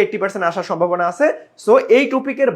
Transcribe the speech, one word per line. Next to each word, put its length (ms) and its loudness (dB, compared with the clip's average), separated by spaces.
এইটটি 180 -2
পার্সেন্ট 280 -4
আসার 220 -6
সম্ভাবনা 400 -2
আছে। 160 0
So 60 2
এই 160 4
টপিকের 420 -2